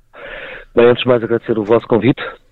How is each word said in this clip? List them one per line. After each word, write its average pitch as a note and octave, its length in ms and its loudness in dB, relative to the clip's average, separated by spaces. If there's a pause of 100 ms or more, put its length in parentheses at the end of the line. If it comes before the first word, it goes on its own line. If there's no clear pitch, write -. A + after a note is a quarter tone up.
(760)
Bem, A#2 120 6
antes A#2+ 160 2
de B2 40 0
mais A#2+ 160 2
agradecer A2+ 340 -4
o G#2+ 60 -2
vosso A2+ 220 0
convite A#2 360 0 (300)